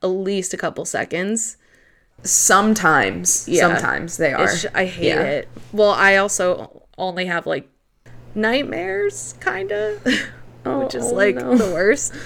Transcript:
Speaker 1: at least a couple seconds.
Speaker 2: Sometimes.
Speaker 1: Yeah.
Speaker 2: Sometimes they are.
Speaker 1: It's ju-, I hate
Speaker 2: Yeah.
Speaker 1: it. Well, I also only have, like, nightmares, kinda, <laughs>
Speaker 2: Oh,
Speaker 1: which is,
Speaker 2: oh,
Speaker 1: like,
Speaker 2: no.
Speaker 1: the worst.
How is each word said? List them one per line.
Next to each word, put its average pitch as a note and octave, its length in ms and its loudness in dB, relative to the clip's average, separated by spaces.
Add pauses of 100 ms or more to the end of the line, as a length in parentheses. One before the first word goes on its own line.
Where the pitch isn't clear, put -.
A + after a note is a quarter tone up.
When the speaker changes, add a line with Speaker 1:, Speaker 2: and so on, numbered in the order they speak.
Speaker 1:
at - 40 0
least F#3+ 480 -2
a - 20 -4
couple D#3 300 -4
seconds. F#3+ 720 -4 (680)
Speaker 2:
Sometimes. D#3 1300 2
Speaker 1:
Yeah. E3 200 4
Speaker 2:
Sometimes - 480 -2
they D#3 160 0
are. C3 120 0
Speaker 1:
It's E3 180 0
ju-, - 120 -6
I F#3 120 0
hate F3+ 220 -4
Speaker 2:
Yeah. - 140 2
Speaker 1:
it. C#3 260 -4 (240)
Well, G#3 180 4
I G3 260 6
also G3 680 -2 (120)
only F3+ 300 -4
have, E3+ 200 -4
like, D3+ 220 -4 (680)
nightmares, E4+ 1080 -2
kinda, G4 640 -4
<laughs> - 200 0 (400)
Speaker 2:
Oh, C4+ 200 -2
Speaker 1:
which B3+ 100 -4
is, A#3 100 -6
Speaker 2:
oh, A#3+ 100 -2
Speaker 1:
like, G3+ 220 4
Speaker 2:
no. B3+ 200 2
Speaker 1:
the G#3 160 2
worst. F#3+ 400 0 (120)